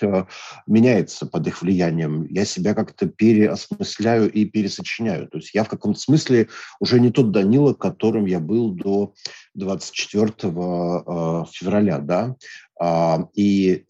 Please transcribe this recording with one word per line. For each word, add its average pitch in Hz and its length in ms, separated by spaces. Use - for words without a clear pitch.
э, 95 220
меняется 110 580
под 80 220
их 85 160
влиянием. 82 600
Я 95 200
себя 98 300
как-то - 320
переосмысляю - 1200
и 107 140
пересочиняю. 95 800
То 82 120
есть - 160
я 107 80
в - 60
каком-то - 300
смысле 131 500
уже 120 200
не 120 120
тот 117 200
Данила, 110 420
которым 104 540
я 90 120
был 107 300
до 98 440
двадцать - 400
четвертого, 87 1500
э, - 40
февраля, 98 460
да. 90 380
А, 82 540
и, 98 560